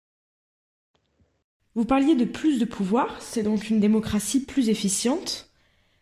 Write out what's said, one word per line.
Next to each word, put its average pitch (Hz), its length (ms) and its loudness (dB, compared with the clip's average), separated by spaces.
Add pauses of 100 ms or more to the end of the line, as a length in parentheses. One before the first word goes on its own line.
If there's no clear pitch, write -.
(1700)
Vous 226 100 0
parliez 269 300 4
de 247 100 2
plus 285 360 0
de 233 40 0
pouvoir, 226 560 -2
c'est - 220 -6
donc 208 280 -2
une 220 100 2
démocratie 214 640 2
plus 254 240 0
efficiente. 226 840 -2 (520)